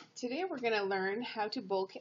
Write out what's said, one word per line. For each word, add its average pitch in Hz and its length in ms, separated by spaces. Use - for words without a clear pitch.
today 262 340
we're 311 80
gonna 220 280
learn 196 360
how 220 280
to 233 120
bulk 190 400